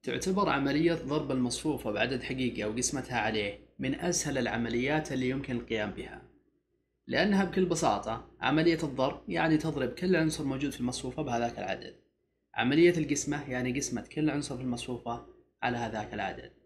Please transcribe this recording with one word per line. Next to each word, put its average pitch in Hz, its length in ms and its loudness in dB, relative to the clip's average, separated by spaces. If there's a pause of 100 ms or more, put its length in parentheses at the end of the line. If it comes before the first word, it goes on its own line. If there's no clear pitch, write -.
تعتبر 180 440 0
عملية 139 440 2
ضرب 143 380 -2
المصفوفة 123 600 -2
بعدد 120 300 0
حقيقي 127 420 -2
أو 107 80 -2
قسمتها 123 480 -2
عليه 107 400 -2 (200)
من 131 160 -2
أسهل 151 420 -2
العمليات 120 760 0
اللي 127 180 0
يمكن 135 260 -4
القيام 107 360 -2
بها، - 380 -14 (800)
لأنها 196 380 4
بكل 185 200 2
بساطة 117 760 0
عملية 160 440 4
الضرب، 135 460 -2
يعني 160 280 4
تضرب 143 320 0
كل 180 260 2
عنصر 156 280 2
موجود 135 280 -2
في - 80 -12
المصفوفة 123 420 -4
بهذاك 117 380 0
العدد. 95 360 -6 (580)
عملية 156 440 6
القسمة، 143 540 -2
يعني 127 220 0
قسمة 127 340 -4
كل 151 220 0
عنصر 139 280 -2
في 123 60 -8
المصفوفة 120 640 -4 (340)
على 120 160 0
هذاك 110 360 -4
العدد. 95 400 -6 (120)